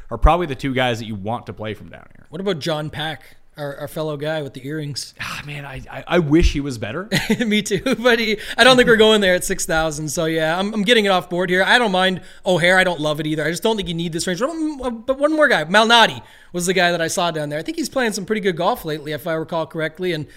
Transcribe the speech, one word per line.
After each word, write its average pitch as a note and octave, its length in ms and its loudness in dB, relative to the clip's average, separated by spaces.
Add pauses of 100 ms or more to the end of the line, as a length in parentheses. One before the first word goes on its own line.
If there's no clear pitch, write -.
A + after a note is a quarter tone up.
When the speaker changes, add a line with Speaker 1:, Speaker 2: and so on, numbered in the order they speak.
Speaker 1:
are A#2 80 -8
probably E3+ 300 2
the C3+ 80 -6
two C3+ 180 -6
guys B2 260 0
that A#2+ 60 -10
you A2 100 -8
want G#2 320 -8
to G#2 60 -12
play G#2+ 200 -8
from F#2+ 160 -16
down - 260 -20
here. - 140 -20
Speaker 2:
What D#3 100 -14
about F#3+ 200 -4
John D3+ 300 -4
Pack, D3+ 460 -10 (220)
our, C#3+ 200 -8
our D3 120 -10
fellow D#3 260 -6
guy D3+ 260 -6
with C#3 120 -10
the C3 120 -14
earrings? D3 540 -8
Speaker 1:
Ah, - 260 -10
man, D3 200 -12
I, C3 160 -14 (100)
I, C3 160 -12
I E3+ 120 4
wish D#3+ 340 4
he D3 80 -2
was C#3 160 -6
better. A#2+ 320 -8 (160)
Speaker 2:
<laughs> A3+ 200 0
Me G#3 160 2
too, G3+ 200 -2 (180)
but A#3+ 200 4
he, G#3+ 180 -2 (200)
I A#3 60 6
don't B3+ 140 8
think B3 100 6
we're A#3 80 8
going G#3+ 260 6
there F#3 140 4
at F3+ 80 -2
six F3+ 220 -4
thousand. D#3+ 440 -2
So, E3 160 -4
yeah, D#3+ 320 0
I'm, G3+ 160 -4
I'm G#3 100 -2
getting A3+ 220 4
it G3+ 40 2
off F3+ 200 0
board F3+ 200 -2
here. F#3 140 2
I G3+ 140 4
don't A#3 140 2
mind F#3 300 2 (240)
O'Hare. F3+ 320 4
I F#3 80 4
don't E3+ 160 -2
love D3+ 180 -2
it D#3+ 80 -4
either. D#3 160 -2
I D3+ 60 0
just E3+ 140 -6
don't A3 120 2
think F#3+ 140 -6
you E3+ 60 -4
need E3+ 180 -4
this E3 140 -4
range. F3+ 120 -4
But, C4+ 680 -6
but C4+ 120 -2
one D4+ 160 2
more D4+ 140 4
guy, E3+ 160 2
Malnati G#3+ 560 4 (320)
was F3 140 -4
the F#3+ 60 0
guy F3 180 4
that E3 100 -2
I E3 60 -2
saw E3+ 240 -2
down D3+ 180 -4
there. D3 100 -6
I - 40 -10
think D#4+ 140 -8
he's D4+ 120 -4
playing A#3+ 240 -2
some F#3+ 120 -6
pretty G#3+ 160 -2
good F#3 140 0
golf F3+ 300 -2
lately, D3+ 260 -6
if D3+ 160 -8
I E3 60 -2
recall D#3+ 340 -4
correctly. D#3+ 460 -4
And D3+ 240 -6